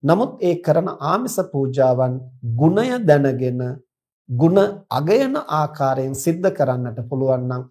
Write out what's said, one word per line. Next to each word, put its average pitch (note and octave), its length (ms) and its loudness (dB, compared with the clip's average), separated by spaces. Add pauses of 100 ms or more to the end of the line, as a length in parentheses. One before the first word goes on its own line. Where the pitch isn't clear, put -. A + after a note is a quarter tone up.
නමුත් F#3 340 2
ඒ F3 180 0
කරන E3 320 0 (140)
ආමිස F3+ 440 -2
පූජාවන් B2+ 680 0 (360)
ගුණය E3+ 360 2 (120)
දැනගෙන, C3+ 640 2 (680)
ගුණ D#3+ 300 4 (280)
අගයන A#3 480 0 (160)
ආකාරයෙන් C3+ 640 -2
සිද්ධ F3 360 0
කරන්නට B2+ 520 -2
පුළුවන් C3 420 -2
නම් B2+ 260 -6